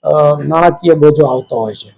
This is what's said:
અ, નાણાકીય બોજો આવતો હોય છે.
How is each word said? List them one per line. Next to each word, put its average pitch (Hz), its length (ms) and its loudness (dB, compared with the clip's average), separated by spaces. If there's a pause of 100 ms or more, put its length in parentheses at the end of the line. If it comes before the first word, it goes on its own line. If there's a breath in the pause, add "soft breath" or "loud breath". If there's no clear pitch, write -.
અ, 147 300 0
નાણાકીય 165 540 0
બોજો 151 320 4
આવતો 127 300 -6
હોય 110 180 -6
છે. 104 240 -20